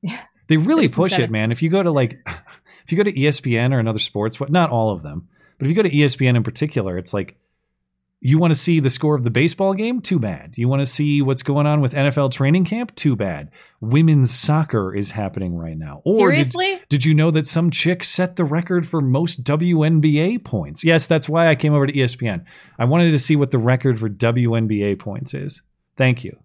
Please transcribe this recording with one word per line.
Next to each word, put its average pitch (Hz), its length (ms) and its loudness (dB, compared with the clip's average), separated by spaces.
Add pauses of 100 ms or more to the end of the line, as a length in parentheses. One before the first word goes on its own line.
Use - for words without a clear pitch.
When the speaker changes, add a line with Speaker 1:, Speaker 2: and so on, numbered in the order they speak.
Speaker 1:
Yeah. - 180 -8 (280)
Speaker 2:
They 160 100 2
really 277 260 2
Speaker 1:
Citizen - 200 0
Speaker 2:
push 185 100 0
it, - 20 0
Speaker 1:
Senate. 113 160 0
Speaker 2:
man. 110 200 0
If 117 100 -4
you 160 80 0
go 190 140 0
to, 170 80 0
like, 131 320 0
<laughs> - 20 -20
if - 680 -16
you 165 60 0
go 202 60 2
to 202 160 -2
E 139 80 2
S 143 140 0
P 120 160 0
N 127 160 2
or 127 60 2
another 110 200 -2
sports, 104 400 -4
what, 139 120 -6
not 165 180 2
all 113 220 0
of 85 120 -6
them, 76 240 -12 (300)
but 135 100 -4
if - 20 0
you 170 60 0
go 214 80 2
to 170 120 0
E 147 80 4
S 135 120 2
P 131 120 0
N 123 100 4
in 113 60 2
particular, 113 540 -4
it's 90 160 -8
like, 98 240 -6 (880)
you 139 140 4
wanna 165 160 4
see 165 260 2
the 135 120 2
score 151 240 0
of 127 80 -2
the 117 80 -2
baseball 170 420 0
game? 226 260 -4
Too 175 200 -2
bad. 95 360 -8
You 120 120 -2
wanna 139 180 0
see 147 380 0
what's 135 180 -2
going 147 240 0
on 147 160 2
with 127 140 0
N 139 100 2
F 143 140 0
L 135 100 0
training 151 360 2
camp? 233 300 -6
Too 135 200 0
bad. 85 340 -6 (300)
Women's 139 500 4
soccer 113 680 -2
is 101 140 -4
happening 95 460 -6
right 80 220 -8
now. 78 280 -12
Or 226 260 4
did, 135 200 2
Speaker 1:
Seriously? 370 380 -4
Speaker 2:
did 139 140 0
you 156 120 2
know 156 160 2
that 156 160 -2
some 165 240 0
chick 180 320 -2
set 180 320 -2
the 180 100 -2
record 170 420 -2
for 160 140 -2
most 135 420 0
W 156 400 2
N 156 180 4
B 151 180 4
A 190 180 0
points? 78 460 -6
Yes, 160 240 4
that's 156 220 0
why 165 180 2
I 156 80 4
came 151 180 0
over 139 140 2
to 139 100 -4
E 135 60 2
S 120 120 -2
P 120 120 -6
N. 90 180 -4 (320)
I 117 80 0
wanted 165 260 4
to 151 80 2
see 156 160 2
what 143 140 2
the 135 80 0
record 123 420 2
for 110 100 -2
W 117 440 0
N 113 140 0
B 104 160 0
A 101 120 0
points 101 380 -12
is. - 300 -12 (340)
Thank 127 260 0
you. - 220 -14